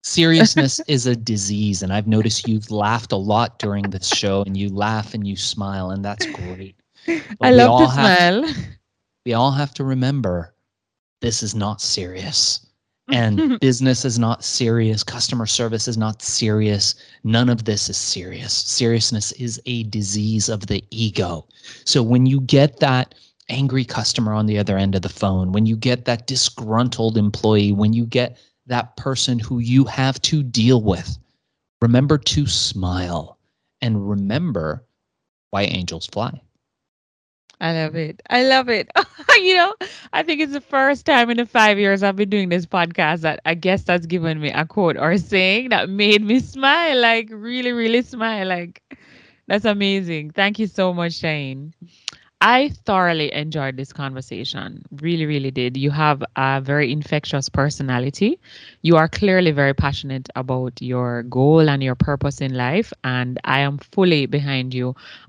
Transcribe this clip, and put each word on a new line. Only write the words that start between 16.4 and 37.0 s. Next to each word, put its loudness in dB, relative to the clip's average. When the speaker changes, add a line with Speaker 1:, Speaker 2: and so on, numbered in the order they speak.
Speaker 1:
None 4
of 0
this -2
is -6
serious. -8
Seriousness 0
is -10
a -4
disease -2
of -6
the -2
ego. -4
So 4
when 4
you 4
get 4
that 0
angry 0
customer -2
on 2
the 2
other 0
end 2
of 0
the -6
phone, 0
when 2
you 2
get -2
that -2
disgruntled 0
employee, 2
when 2
you 0
get -2
that -4
person -4
who -4
you 4
have -2
to 0
deal 4
with, -2
remember 4
to 0
smile -4
and -2
remember -4
why -2
angels -6
fly. -6